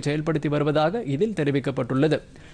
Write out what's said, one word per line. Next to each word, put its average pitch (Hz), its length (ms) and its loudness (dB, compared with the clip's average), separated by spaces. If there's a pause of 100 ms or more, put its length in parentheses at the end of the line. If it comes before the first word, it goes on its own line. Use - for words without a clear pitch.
செயல்படுத்தி 151 480 0
வருவதாக 151 480 2 (120)
இதில் 202 240 0
தெரிவிக்கப்பட்டுள்ளது. 135 800 0 (360)